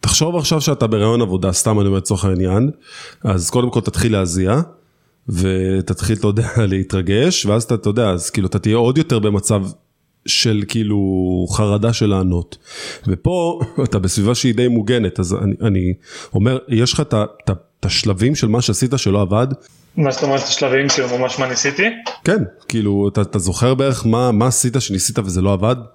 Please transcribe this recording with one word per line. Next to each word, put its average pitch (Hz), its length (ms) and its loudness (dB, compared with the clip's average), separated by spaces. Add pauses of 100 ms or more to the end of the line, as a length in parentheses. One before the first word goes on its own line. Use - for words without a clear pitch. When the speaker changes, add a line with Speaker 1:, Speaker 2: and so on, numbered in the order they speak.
Speaker 1:
תחשוב 170 360 0
עכשיו 160 240 0
שאתה 139 260 0
ברעיון 110 360 2
עבודה, 92 300 0
סתם 104 280 2
אני 101 60 2
אומר 98 120 2
לצורך 95 260 -2
העניין, 95 460 2 (540)
אז 95 260 0
קודם 123 200 0
כל 120 100 0
תתחיל 110 320 0
להזיע, 95 480 2 (680)
ותתחיל, 95 880 0
אתה 101 100 -2
יודע, 104 220 0 (120)
<laughs> 101 100 2
להתרגש, 98 760 0
ואז 107 160 2
אתה, 120 120 -2
אתה 107 140 -2
יודע, 107 220 2
אז 90 200 -2
כאילו 95 180 0
אתה 101 100 -2
תהיה 110 180 2
עוד 120 220 2
יותר 160 200 0
במצב 101 440 0 (640)
של 107 420 0
כאילו 104 320 0 (500)
חרדה 104 420 0
של 110 140 0
לענות. 92 520 0 (480)
ופה 170 540 0
<laughs> - 240 -2
אתה 113 140 0
בסביבה 101 360 0
שהיא 120 200 0
די 123 140 2
מוגנת, 113 520 0
אז 92 220 -2
אני, 98 200 0
אני 92 320 0 (400)
אומר, 120 240 2 (100)
יש 123 240 2
לך - 80 -2
את 143 140 -2
ה-, 107 100 2 (200)
את - 60 -2
ה-, - 20 0 (280)
את - 40 -14
השלבים 104 500 0
של 135 120 -2
מה 113 160 2
שעשית 120 340 0
שלא 101 260 2
עבד? 104 240 2 (500)
Speaker 2:
מה 143 140 2
זאת - 120 -4
אומרת 139 200 0
השלבים? 139 460 0
כאילו 123 300 0
ממש 127 200 -2
מה 131 100 -2
ניסיתי? 143 420 -2 (340)
Speaker 1:
כן, 196 180 2 (260)
כאילו 101 440 2
אתה, 107 100 0
אתה 101 160 -2
זוכר 98 360 0
בערך 131 320 0
מה, 120 260 2
מה 110 140 2
עשית 127 320 0
שניסית 98 400 -2
וזה 95 220 -2
לא 98 120 2
עבד? 107 240 0 (180)